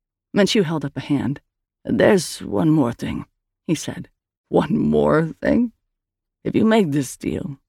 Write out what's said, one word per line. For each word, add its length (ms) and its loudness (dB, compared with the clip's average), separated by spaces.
Menchu 300 2
held 220 -4
up 100 -12
a 40 -8
hand. 420 -2
"There's 540 2
one 320 0
more 240 2
thing," 320 -8
he 80 0
said. 340 -8
"One 300 2
more 640 2
thing? 300 0
If 100 -4
you 100 2
make 280 2
this 260 -4
deal 400 -8